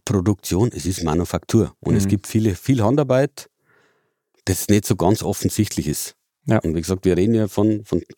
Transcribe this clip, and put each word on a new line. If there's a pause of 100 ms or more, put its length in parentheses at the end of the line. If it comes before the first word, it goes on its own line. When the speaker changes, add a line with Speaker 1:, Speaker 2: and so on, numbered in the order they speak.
Speaker 1:
Produktion,
es
ist
Manufaktur
und
es
Speaker 2:
Mhm.
Speaker 1:
gibt
viele,
viel
Handarbeit, (960)
das
nicht
so
ganz
offensichtlich
ist. (320)
Speaker 2:
Ja.
Speaker 1:
Und
wie
gesagt,
wir
reden
ja
von,
von (160)